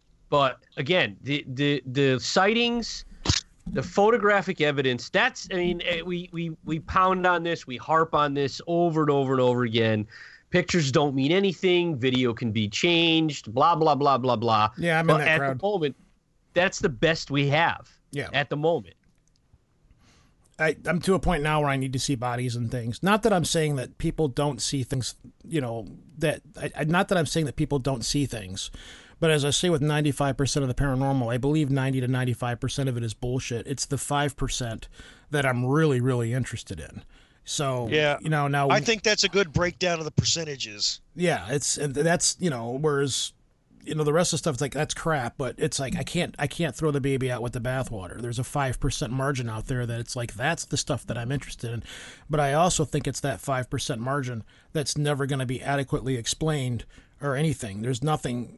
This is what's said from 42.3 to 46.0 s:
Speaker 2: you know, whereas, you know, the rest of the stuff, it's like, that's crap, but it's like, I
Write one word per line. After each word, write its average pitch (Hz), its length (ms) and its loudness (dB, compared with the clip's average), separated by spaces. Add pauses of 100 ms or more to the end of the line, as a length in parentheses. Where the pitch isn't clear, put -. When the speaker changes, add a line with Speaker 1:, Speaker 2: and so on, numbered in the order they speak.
Speaker 2:
you 180 100 0
know, 123 300 -4
whereas, 143 540 0 (500)
you 151 120 -6
know, 151 100 0
the 147 80 2
rest 175 180 2
of 160 60 0
the - 0 -
stuff, 151 180 -2
it's 117 60 -4
like, 139 120 -2
that's 151 200 -2
crap, 139 440 -2
but 127 200 -4
it's - 200 -2
like, 143 200 -4
I 139 60 -4